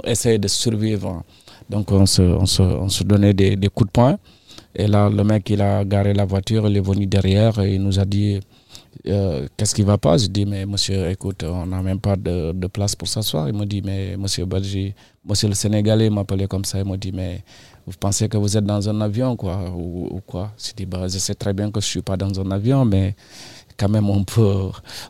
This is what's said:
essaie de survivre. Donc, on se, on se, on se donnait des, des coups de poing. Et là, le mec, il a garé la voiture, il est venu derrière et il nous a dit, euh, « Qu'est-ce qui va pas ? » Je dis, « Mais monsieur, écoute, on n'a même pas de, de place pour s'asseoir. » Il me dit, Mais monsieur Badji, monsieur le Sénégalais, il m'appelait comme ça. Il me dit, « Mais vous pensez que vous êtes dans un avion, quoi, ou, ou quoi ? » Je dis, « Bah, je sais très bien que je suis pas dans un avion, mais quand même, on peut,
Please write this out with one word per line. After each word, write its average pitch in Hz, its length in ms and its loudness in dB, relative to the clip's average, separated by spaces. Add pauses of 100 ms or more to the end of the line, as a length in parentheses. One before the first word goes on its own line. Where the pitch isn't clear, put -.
essaie 113 340 2
de 98 80 0
survivre. 104 720 -2 (480)
Donc, 104 220 -2
on 98 140 8
se, 95 160 4
on 87 240 6
se, - 180 4
on 87 260 2
se 92 140 0
donnait 101 300 6
des, 98 240 4
des 95 100 0
coups 101 220 0
de - 20 -18
poing. 135 260 4 (560)
Et 95 140 0
là, 104 220 4
le 101 140 2
mec, 107 260 2
il 101 120 2
a 101 220 2
garé 101 300 2
la 101 120 2
voiture, 101 420 0
il 101 100 2
est 101 40 2
venu 98 240 0
derrière 101 540 2
et 98 160 2
il 95 80 0
nous 98 160 0
a 95 60 2
dit, 101 340 0 (680)
euh, « 87 400 -2 (100)
Qu'est-ce 107 180 -2
qui 107 80 2
va 101 140 4
pas ? » 151 260 4
Je 98 40 0
dis, « 101 200 -2
Mais 98 180 -4
monsieur, 95 440 -2
écoute, 95 340 -6
on 87 220 -4
n'a 92 160 -4
même 95 180 -2
pas 101 160 0
de, 87 380 -2
de 92 140 -4
place 101 280 -2
pour - 120 -10
s'asseoir. » 139 420 -4
Il 110 60 -4
me 104 100 -4
dit, 101 180 -4
Mais 98 340 -6
monsieur 98 280 -4
Badji, 98 480 -4 (340)
monsieur 107 220 0
le 98 60 0
Sénégalais, 110 520 2
il 107 60 2
m'appelait 98 340 -2
comme 95 180 -4
ça. - 140 -6
Il 98 60 -4
me 95 100 -4
dit, « 92 180 -8
Mais 92 300 -8 (420)
vous 98 140 -14
pensez 101 300 -2
que 110 80 -2
vous 101 180 0
êtes 107 100 2
dans 104 220 -2
un 107 140 -2
avion, 113 340 -2
quoi, 92 400 -6
ou, 87 360 -8
ou 95 140 -8
quoi ? » 98 320 -8
Je - 160 -12
dis, « 95 140 -8
Bah, 92 220 -6
je 92 80 -4
sais 98 180 -4
très - 160 -4
bien 101 200 -2
que 107 100 -4
je - 60 -2
suis - 140 -4
pas 98 140 -4
dans 95 240 -4
un 95 120 -4
avion, 120 340 2
mais 98 300 2 (600)
quand 101 120 0
même, 104 200 2
on 101 160 2
peut, 98 440 2 (400)